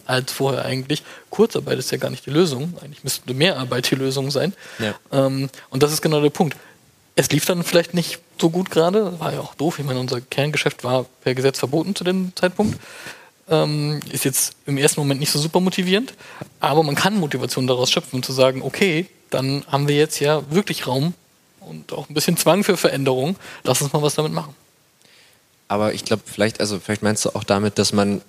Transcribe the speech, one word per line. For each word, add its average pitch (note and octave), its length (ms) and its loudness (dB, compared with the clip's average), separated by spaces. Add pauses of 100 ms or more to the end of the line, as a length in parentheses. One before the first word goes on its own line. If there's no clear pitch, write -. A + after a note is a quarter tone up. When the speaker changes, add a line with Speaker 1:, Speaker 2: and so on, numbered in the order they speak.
Speaker 1:
als B2+ 260 -2
vorher C3 320 0
eigentlich. C3 380 -4 (280)
Kurzarbeit C#3+ 480 0
ist C3 120 -6
ja C3 80 -2
gar C3 120 -4
nicht C3+ 160 -10
die C#3 40 -8
Lösung. D3+ 520 0
Eigentlich D3 220 -18
müsste B2+ 300 -6
mehr D3+ 240 2
Arbeit B2 320 -2
die C3+ 60 2
Lösung C3+ 340 -2
sein. C#3 220 0 (260)
Speaker 2:
Ja. G#2+ 160 -2 (160)
Speaker 1:
Ähm, C3+ 400 0 (200)
und C3+ 120 2
das D3 100 6
ist D#3 80 -2
genau D#3 220 2
der D3 80 4
Punkt. D3+ 260 0 (600)
Es D#3 140 2
lief D#3 160 2
dann F3 180 0
vielleicht E3+ 300 2
nicht E3+ 240 -2 (220)
so E3 100 4
gut F3+ 200 -2
gerade. F3+ 480 2
War D#3 140 -4
ja D3 80 -6
auch - 160 -12
doof. D3+ 240 -2
Ich C#3 40 -4
meine, C3 140 -2
unser B2+ 220 -4
Kerngeschäft D3 640 -2
war B2 200 2 (200)
per B2+ 100 0
Gesetz C3 240 2
verboten D#3+ 380 0
zu - 80 -6
dem F#3 320 0
Zeitpunkt. G3 420 0 (680)
Ähm, D3+ 540 0 (100)
ist - 140 -4
jetzt - 300 -2 (100)
im C#3+ 140 -2
ersten D3 220 2
Moment C#3 200 0
nicht D3 100 0
so - 80 0
super E3 220 0
motivierend, F#3 540 0 (460)
aber D3+ 220 4
man D3 120 0
kann F#3+ 260 2
Motivation C3+ 460 -2
daraus B2+ 240 2
schöpfen - 260 -2
und B2+ 80 -2
zu - 80 -6
sagen, C3 300 4
okay, E3+ 440 0 (220)
dann C3+ 380 -2
haben C#3+ 200 0
wir D3 100 2
jetzt D3+ 220 2
ja C#3+ 320 0
wirklich F3 360 -2
Raum C3+ 260 0 (480)
und D#3+ 320 -16
auch D3 160 -10
ein D3+ 60 -16
bisschen D3+ 240 2
Zwang F3+ 260 4
für F#3 140 2
Veränderung. C#3 580 2 (260)
Lass B2+ 200 0
uns C#3+ 100 -2
mal D#3 80 2
was D3 140 2
damit D#3 180 -2
machen. D#3+ 220 -6 (1120)
Speaker 2:
Aber G#2 240 0
ich - 140 -8
glaub, G#2+ 180 0
vielleicht, - 340 -2
also G#2 220 -2
vielleicht G#2 220 -4
meinst G#2 240 2
du - 80 0
auch G#2+ 100 -4
damit, G2+ 340 2
dass G#2 140 2
man G2+ 360 2